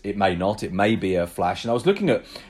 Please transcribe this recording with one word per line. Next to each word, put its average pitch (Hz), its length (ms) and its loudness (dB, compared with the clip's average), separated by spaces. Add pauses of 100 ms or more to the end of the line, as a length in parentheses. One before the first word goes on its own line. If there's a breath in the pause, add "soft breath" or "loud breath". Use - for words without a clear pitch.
it 101 100 -4
may 95 180 2
not. 98 300 -2
It 95 80 -6
may 101 240 2
be 95 200 0
a 85 120 0
flash. 92 380 -4
And 117 60 0
I - 20 2
was 120 120 0
looking 202 240 2
at, 110 140 2 (260 loud breath)